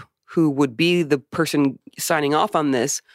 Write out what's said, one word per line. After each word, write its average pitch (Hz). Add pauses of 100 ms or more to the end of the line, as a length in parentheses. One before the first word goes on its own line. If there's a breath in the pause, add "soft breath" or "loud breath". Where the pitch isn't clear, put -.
(240)
who 165
would 135
be 175
the 147
person 143 (200)
signing 147
off -
on 151
this, 127 (120)